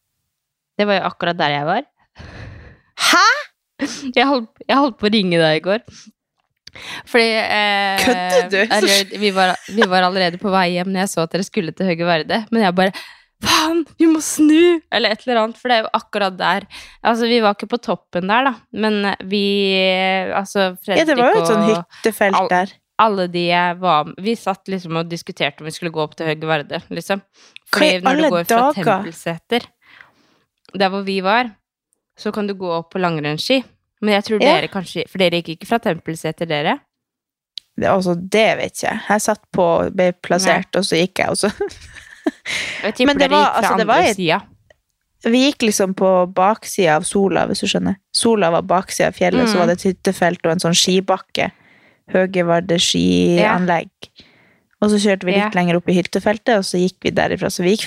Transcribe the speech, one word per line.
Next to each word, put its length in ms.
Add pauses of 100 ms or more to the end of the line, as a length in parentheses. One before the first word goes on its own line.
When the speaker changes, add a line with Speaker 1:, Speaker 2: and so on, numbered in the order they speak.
(800)
Speaker 1:
Det 100
var 120
jo 100
akkurat 280
der 140
jeg 160
var. 160 (1120)
Speaker 2:
Hæ? 260 (880)
Speaker 1:
Jeg 120
holdt, 240 (160)
jeg 140
holdt 180
på 100
å 40
ringe 260
deg 220
i 60
går. 180 (1200)
Fordi, 200
eh, 720
Speaker 2:
Kødder 500
du? 100
Speaker 1:
eller, 580
vi 120
var, 240 (140)
vi 200
var 180
allerede 320
på 140
vei 200
hjem 200
når 120
jeg 80
så 120
at 100
dere 120
skulle 280
til 140
Høge 180
Varde. 440
Men 120
jeg 140
bare, 160 (440)
"Faen, 480 (140)
vi 80
må 140
snu!" 600 (100)
Eller 240
et 80
eller 220
annet, 140
for 120
det 80
er 60
jo 100
akkurat 420
der. 300 (380)
Altså, 240
vi 120
var 140
ikke 160
på 80
toppen 480
der, 220
da. 60 (160)
Men 280 (220)
vi, 240 (880)
altså, 400 (140)
Speaker 2:
Ja, 180
det 100
var 160
jo 80
et 80
Speaker 1:
Fredrik 60
Speaker 2:
sånn 100
Speaker 1:
og 80
Speaker 2:
hyttefelt 680
Speaker 1:
al- 100
Speaker 2:
der. 220 (240)
Speaker 1:
alle 320
de 180
jeg 320
var 260
med, 140
vi 160
satt 320
liksom 320
og 100
diskuterte 540
om 40
vi 100
skulle 180
gå 80
opp 160
til 80
Høge 240
Varde, 300 (100)
liksom. 320 (480)
Speaker 2:
Hva 80
i 140
Speaker 1:
Fordi 100
når 0
du 80
Speaker 2:
alle 200
Speaker 1:
går 140
fra 140
Speaker 2:
dager? 260
Speaker 1:
Tempelseter, 840 (1080)
der 160
hvor 160
vi 140
var, 320 (640)
så 160
kan 120
du 80
gå 200
opp 160
på 80
langrennsski. 640 (400)
Men 120
jeg 100
tror 180
Speaker 2:
Ja. 140
Speaker 1:
dere 120
kanskje, 400
for 100
dere 240
gikk 120
ikke 120
fra 120
Tempelseter, 680
dere? 340 (960)
Speaker 2:
Det, 80
altså, 280
det 440
vet 240
jeg. 260
Jeg 140
satt 180 (120)
på, 120 (300)
ble 180
plassert, 640
Speaker 1:
Nei. 40
Speaker 2:
og 60
så 140
gikk 240
jeg, 80
og 80
så 160
<laughs> 80 (1200)
Speaker 1:
Jeg 120
tipper 120
Speaker 2:
Men 120
det 60
Speaker 1:
dere 80
Speaker 2:
var, 120
Speaker 1:
gikk 40
fra 100
Speaker 2:
altså, 180
det 40
Speaker 1:
andre 60
Speaker 2:
var 180
et 120
Speaker 1:
sida. 220 (840)
Speaker 2:
Vi 220
gikk 160
liksom 340
på 140 (240)
baksida 600
av 120
Sola, 400
hvis 120
du 60
skjønner. 300 (160)
Sola 380
var 120
baksida 460
av 80
fjellet, 260
og 60
så 80
Speaker 1:
Mm. 20
Speaker 2:
var 80
det 120
et 100
hyttefelt 580
og 60
en 80
sånn 160
skibakke. 760 (600)
Høge 340
Varde 320
skianlegg. 1120 (120)
Speaker 1:
Ja. 220 (580)
Speaker 2:
Og 80
så 100
kjørte 240
vi 80
litt 100
Speaker 1:
Ja. 120
Speaker 2:
lenger 220
opp 120
i 80
hyttefeltet, 640
og 60
så 140
gikk 240
vi 80
derifra. 400
Så 140
vi 100
gikk 120